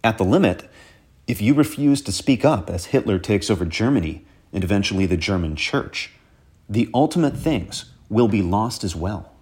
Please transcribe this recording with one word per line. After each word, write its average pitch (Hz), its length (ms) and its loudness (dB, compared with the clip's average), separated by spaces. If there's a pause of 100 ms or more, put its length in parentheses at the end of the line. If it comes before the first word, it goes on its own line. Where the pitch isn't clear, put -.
At 110 160 0
the 101 40 4
limit, 107 460 2 (560)
if - 160 -4
you 123 140 4
refuse 143 480 2
to - 80 -6
speak 127 340 0
up 131 240 2
as 87 160 -6
Hitler 110 320 0
takes 98 320 0
over 85 160 0
Germany 92 580 -2 (300)
and 95 100 -2
eventually 98 440 0
the 87 100 0
German 82 380 -2
church, - 560 -6 (580)
the 113 240 0
ultimate 151 420 2
things - 500 -4 (220)
will 113 200 4
be 101 160 2
lost 104 400 -2
as 82 120 -6
well. 95 360 -8 (100)